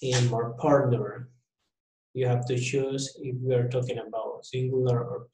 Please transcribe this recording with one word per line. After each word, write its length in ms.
in 300
my 120
partner. 680
You 120
have 200
to 120
choose 640
if 220
we 120
are 140
talking 300
about 460
singular 600
or 300